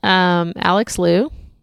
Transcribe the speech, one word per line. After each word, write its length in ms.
Um, 540
Alex 420
Liu. 320